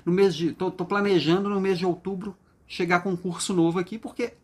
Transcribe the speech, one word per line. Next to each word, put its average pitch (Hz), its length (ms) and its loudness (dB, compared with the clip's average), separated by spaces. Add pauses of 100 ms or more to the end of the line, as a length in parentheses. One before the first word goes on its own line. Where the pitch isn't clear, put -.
no 170 80 2
mês 185 240 4
de, 160 160 -2
tô, - 180 -4
tô 180 140 -6
planejando 196 640 2
no 202 120 -2
mês 190 180 0
de 180 80 -2
outubro 190 500 -4 (340)
chegar 175 300 0
com 190 120 -4
um 175 40 -2
curso 175 380 -4
novo 170 240 2
aqui, 185 180 -6
porque 233 480 -8